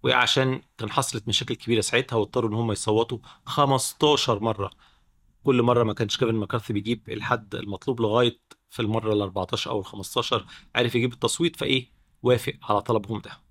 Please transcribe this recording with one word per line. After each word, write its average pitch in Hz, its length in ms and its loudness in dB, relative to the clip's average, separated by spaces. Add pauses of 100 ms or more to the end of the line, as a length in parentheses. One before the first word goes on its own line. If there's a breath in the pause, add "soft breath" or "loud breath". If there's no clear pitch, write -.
وعشان 131 580 2 (160)
كان 107 140 -6
حصلت - 360 -2
مشاكل - 280 -2
كبيرة 117 260 0
ساعتها، 120 340 0
واضطروا 113 340 0
إن 104 60 -2
هم 113 160 0
يصوتوا 110 460 0 (280 loud breath)
خمستاشر 135 960 2
مرة. 104 300 -2 (760 soft breath)
كل 127 180 4
مرة 120 220 4
ما 110 100 0
كانش 104 240 -2
كيفن 113 180 0
مكارثي 110 380 -4
بيجيب 110 360 -4
الحد 110 460 -4
المطلوب، 101 460 -6
لغاية 117 380 2 (300)
في - 120 -8
المرة 110 320 0
الأربعتاشر 98 580 -2
أو 110 80 -2
الخمستاشر 104 680 -4 (300 loud breath)
عرف 120 200 2
يجيب 120 180 2
التصويت، 160 420 -2
فإيه، 135 360 -2 (320)
وافق 123 380 2
على 104 200 0
طلبهم 110 380 -2
ده. - 120 -16 (200)